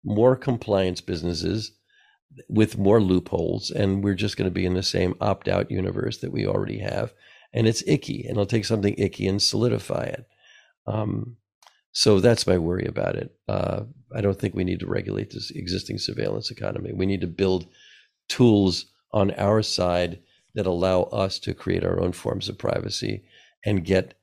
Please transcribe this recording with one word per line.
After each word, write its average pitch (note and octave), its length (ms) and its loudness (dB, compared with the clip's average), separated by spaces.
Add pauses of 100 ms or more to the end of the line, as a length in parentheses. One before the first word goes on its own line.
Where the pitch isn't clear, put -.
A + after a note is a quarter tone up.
more A2+ 320 4
compliance G2 640 0
businesses F2 720 -4 (760)
with G#2+ 300 2
more G#2 220 6
loopholes. F2+ 720 0
And G2 320 0
we're G2+ 100 2
just G2+ 220 -4
gonna F#2 140 0
be F#2 160 0
in F2+ 80 2
the F#2 100 0
same F2+ 360 0
opt-out G2 480 0
universe G2 500 -4
that - 140 -8
we G#2 140 -2
already - 320 -2
have. - 340 -4 (400)
And A2+ 140 2
it's A2+ 220 2
icky, B2 340 -2
and A#2+ 100 -8
it'll G2+ 140 0
take A2 180 0
something G2+ 320 2
icky G2 300 -2
and G2 160 0
solidify A2 640 0
it. - 220 -8 (600)
Um, G#2+ 500 -4 (540)
so G#2 300 4
that's A2+ 260 4
my F#2 100 4
worry F2 300 0
about - 300 -2
it. - 180 -8 (140)
Uh, - 320 -2 (340)
I - 60 -4
don't G2+ 180 0
think G2+ 160 -2
we F#2+ 80 -2
need F2+ 160 -2
to - 80 -8
regulate G2 440 -4
this - 200 -12
existing F#2+ 480 -6
surveillance - 540 -4
economy. G2 400 -8
We F#2+ 140 0
need F#2+ 160 0
to F#2 40 -4
build F#2 400 0 (600)
tools G2+ 580 4 (260)
on G2+ 200 2
our G#2 280 2
side F2+ 600 0 (340)
that G2+ 140 -2
allow F2+ 340 2
us G2 380 -2
to - 120 -6
create F2+ 300 -2
our F2 180 0
own F2+ 120 0
forms F#2+ 360 -6
of G2 100 -10
privacy G#2 680 -4 (420)
and G2 180 0
get F#2 380 0